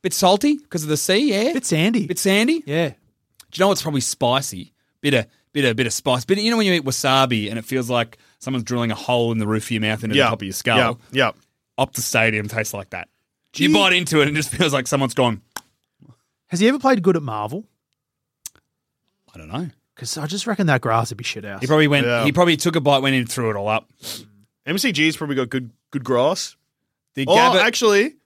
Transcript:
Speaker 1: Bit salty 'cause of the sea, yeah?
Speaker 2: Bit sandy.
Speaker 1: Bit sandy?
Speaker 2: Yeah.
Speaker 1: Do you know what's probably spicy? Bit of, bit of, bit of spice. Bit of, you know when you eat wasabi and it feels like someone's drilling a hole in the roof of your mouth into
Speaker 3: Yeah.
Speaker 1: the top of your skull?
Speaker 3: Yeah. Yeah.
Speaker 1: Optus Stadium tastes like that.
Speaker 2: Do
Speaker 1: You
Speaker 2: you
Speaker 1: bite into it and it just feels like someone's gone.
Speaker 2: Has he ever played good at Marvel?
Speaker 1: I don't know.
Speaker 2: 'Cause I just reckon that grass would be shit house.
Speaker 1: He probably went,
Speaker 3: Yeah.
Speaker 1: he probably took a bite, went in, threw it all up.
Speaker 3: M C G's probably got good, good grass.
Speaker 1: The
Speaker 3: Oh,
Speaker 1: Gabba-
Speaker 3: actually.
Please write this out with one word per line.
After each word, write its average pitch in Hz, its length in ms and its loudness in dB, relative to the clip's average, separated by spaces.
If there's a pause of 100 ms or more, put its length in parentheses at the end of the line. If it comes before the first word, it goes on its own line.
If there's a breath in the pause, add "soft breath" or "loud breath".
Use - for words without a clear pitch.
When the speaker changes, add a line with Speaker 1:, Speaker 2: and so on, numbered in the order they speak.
Speaker 1:
Bit 185 120 -4
salty 208 440 2
'cause 160 260 -8
of 151 60 -8
the 151 80 2
sea, 226 340 0
yeah? 220 220 0
Speaker 2:
Bit 269 120 -4
sandy. 180 420 0
Speaker 1:
Bit 175 120 -6
sandy? 233 460 2
Speaker 2:
Yeah. 151 240 -2
Speaker 1:
Do - 60 -12 (580)
you 160 80 -12
know 196 80 4
what's 190 120 0
probably 147 200 -2
spicy? 120 720 -2 (280)
Bit 143 120 0
of, 113 120 0 (280)
bit 139 120 0
of, 117 120 2
bit 120 100 0
of - 60 -4
spice. 123 320 -2
Bit 196 120 2
of, 208 80 -4
you 233 60 2
know 233 60 0
when 214 80 2
you 190 80 2
eat 165 120 0
wasabi 127 640 2
and 113 100 -6
it 110 60 -12
feels 127 240 -4
like 117 280 -2 (220 soft breath)
someone's 131 240 -6
drilling 120 280 -2
a 101 40 -4
hole 120 380 0
in 113 40 -2
the 107 100 -2
roof 110 180 -2
of - 60 -8
your 110 100 -2
mouth 110 200 -2
into 113 140 -4
Speaker 3:
Yeah. 139 100 4
Speaker 1:
the 113 40 2
top 107 120 -2
of 101 40 -8
your 98 80 -8
skull? 117 460 0 (120)
Speaker 3:
Yeah. 123 200 0 (460)
Yeah. 127 80 0
Speaker 1:
Optus 131 180 -10
Stadium 107 440 0
tastes 110 260 -6
like 98 180 -12
that. 87 180 -14 (420)
Speaker 2:
Do 143 120 -2
Speaker 1:
You 285 60 4
Speaker 2:
you 311 60 4
Speaker 1:
bite 190 160 4
into 160 300 2
it 143 80 4
and 151 80 -2
it - 40 0
just 139 140 -6
feels 160 160 2
like 135 160 -2
someone's 135 260 -2
gone. 117 280 0 (1040)
Speaker 2:
Has 175 140 -4
he 226 80 6
ever 277 100 0
played 254 240 2
good 170 140 4
at 156 60 -2
Marvel? 113 420 -6 (1700)
Speaker 1:
I - 60 -20
don't 78 100 -18
know. 151 180 -6 (280)
Speaker 2:
'Cause - 220 -10
I 151 100 -6
just 190 200 -6
reckon 202 200 0
that 135 140 2
grass 113 280 0
would 104 80 -12
be 120 60 -16
shit 104 220 -10
house. 98 160 -10
Speaker 1:
He 127 60 -4
probably 151 200 4
went, 139 180 2
Speaker 3:
Yeah. 120 200 0
Speaker 1:
he 143 60 2
probably 170 260 4
took 165 180 -2
a 160 60 2
bite, 139 200 2
went 135 140 0
in, 123 100 0
threw 117 240 -4
it 107 60 -4
all 101 140 -4
up. 110 200 -2 (760 loud breath)
Speaker 3:
M 165 120 -2
C 247 140 0
G's 156 240 0
probably 147 220 -6
got 127 120 -2
good, 127 200 -4 (220)
good 135 120 -6
grass. 131 520 0 (580)
Speaker 1:
The 139 140 -4
Speaker 3:
Oh, 180 80 6
Speaker 1:
Gabba- 226 260 6
Speaker 3:
actually. 226 540 2 (100)